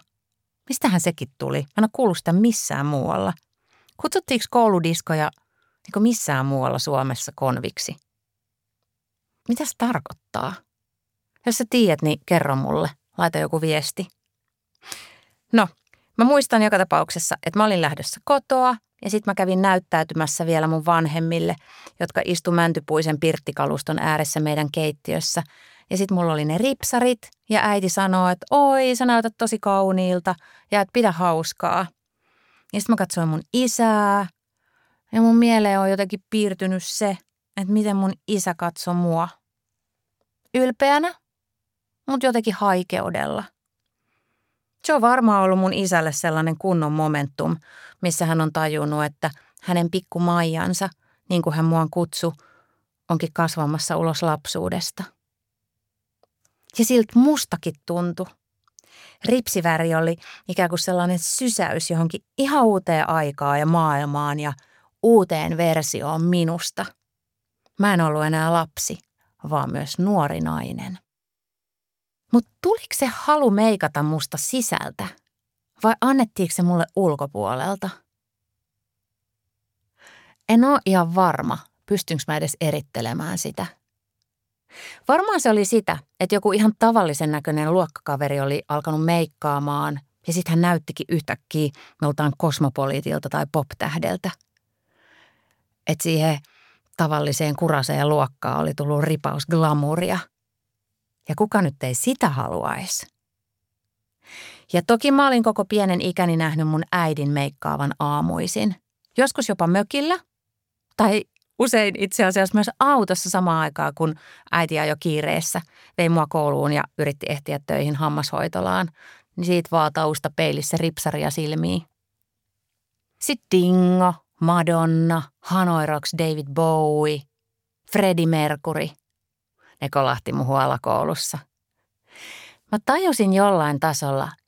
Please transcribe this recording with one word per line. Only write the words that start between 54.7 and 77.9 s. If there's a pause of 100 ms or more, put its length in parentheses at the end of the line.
Ja
siltä
mustakin (120)
tuntui. (960)
Ripsiväri
oli (320)
ikään
kuin
sellainen
sysäys
johonkin (180)
ihan
uuteen
aikaan
ja
maailmaan
ja (500)
uuteen
versioon
minusta. (920)
Mä
en
ollut
enää
lapsi, (520)
vaan
myös
nuori
nainen. (1300)
Mut (160)
tuliko
se
halu
meikata
musta
sisältä (760)
vai
annettiinko
se
mulle (100)
ulkopuolelta? (2500)